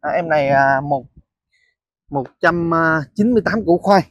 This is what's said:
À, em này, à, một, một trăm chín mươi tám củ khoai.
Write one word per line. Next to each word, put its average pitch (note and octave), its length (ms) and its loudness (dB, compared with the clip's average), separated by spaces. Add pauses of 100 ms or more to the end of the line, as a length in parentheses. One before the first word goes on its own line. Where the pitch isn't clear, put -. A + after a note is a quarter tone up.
À, D3 100 -8
em E3+ 180 -4
này, D3+ 200 0
à, C3+ 320 2
một, C#3+ 240 -4 (1040)
một C#3 140 -6 (160)
trăm E3+ 300 0 (440)
chín G#3+ 180 0
mươi A3 120 2
tám G3+ 200 -4
củ E3+ 140 2
khoai. F#3+ 320 2